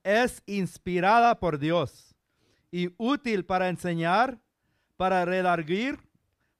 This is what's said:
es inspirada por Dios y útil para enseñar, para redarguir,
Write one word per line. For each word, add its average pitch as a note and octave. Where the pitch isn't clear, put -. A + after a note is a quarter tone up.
es A3+
inspirada G3+
por D#3+
Dios D#3
y F3
útil A3+
para F#3
enseñar, F3+
para F#3
redarguir, F3+